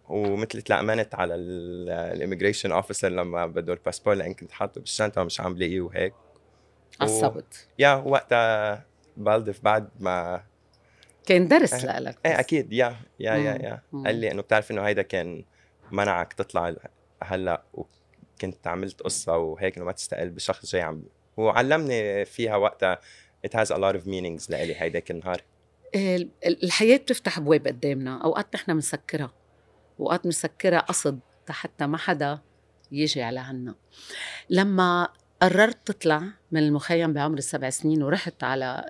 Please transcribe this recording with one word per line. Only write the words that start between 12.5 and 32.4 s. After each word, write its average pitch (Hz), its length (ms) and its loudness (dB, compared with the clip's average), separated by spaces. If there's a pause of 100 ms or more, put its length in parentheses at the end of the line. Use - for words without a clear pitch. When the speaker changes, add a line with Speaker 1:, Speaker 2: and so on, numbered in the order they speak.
Speaker 1:
يا، 120 240 2 (240)
يا، 110 140 0
يا، 107 200 0
Speaker 2:
مم. 110 100 -8
Speaker 1:
يا. 113 180 -8 (100)
Speaker 2:
مم. 139 140 -6
Speaker 1:
قال 110 80 2
لي 110 160 -2
إنه: 98 120 -4
"بتعرف 107 280 2
إنه 104 120 -2
هيدا 101 200 2
كان 87 420 -4 (460)
منعك 95 420 0
تطلع 87 420 -2 (480)
هلأ، 92 400 -2 (120)
وكنت - 920 -12
عملت 92 360 -6
قصة - 340 -2
وهيك، 85 400 -2
إنه 87 100 -8
ما 90 60 -4
تستقل - 380 -6
بشخص - 420 -6
جاي 90 100 0
عم." 78 200 -6 (340)
وعلمني 110 880 2
فيها 110 320 -2
وقتها 98 440 2 (460)
it - 40 -10
has 110 180 2
a 76 80 0
lot 98 180 2
of 87 100 -8
meanings 92 460 -6
لإلي 80 280 -2
هيداك 85 320 -4
النهار. 87 300 -6 (540)
Speaker 2:
ال-، 185 340 0 (180)
ال-، 170 180 0
الحياة 220 320 6
بتفتح 233 420 -2
أبواب 151 280 4
قدامنا، 131 580 -4
أوقات 165 300 0
نحن - 160 -4
منسكرها، 147 600 -4 (640)
وأوقات - 280 0
منسكرها 175 520 0
قصد 143 400 0 (300)
حتى - 380 -6
ما 156 120 -2
حدا 147 400 -2 (540)